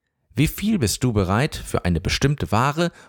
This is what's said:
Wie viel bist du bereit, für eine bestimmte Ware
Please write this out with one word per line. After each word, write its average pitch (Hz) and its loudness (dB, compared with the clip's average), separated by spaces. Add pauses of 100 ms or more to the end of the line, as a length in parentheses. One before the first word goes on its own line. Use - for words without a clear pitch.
(340)
Wie 147 2
viel 208 0
bist 117 0
du 127 2
bereit, 104 2
für - -6
eine 85 2
bestimmte - -2
Ware 147 0 (160)